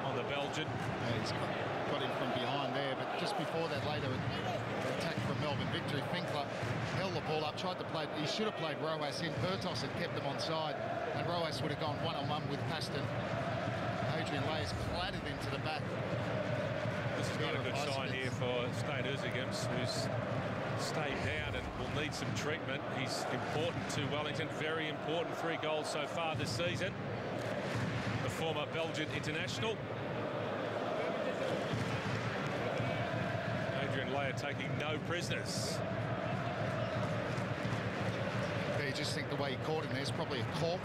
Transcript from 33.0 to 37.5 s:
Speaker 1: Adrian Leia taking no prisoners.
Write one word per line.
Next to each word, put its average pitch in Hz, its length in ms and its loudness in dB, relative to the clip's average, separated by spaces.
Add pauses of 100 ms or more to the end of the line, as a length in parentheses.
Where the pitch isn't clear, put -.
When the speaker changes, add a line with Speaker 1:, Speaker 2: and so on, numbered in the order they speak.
Speaker 1:
Adrian 131 280 0
Leia 135 260 2
taking 139 340 -2 (100)
no 151 180 2 (100)
prisoners. - 680 0 (3000)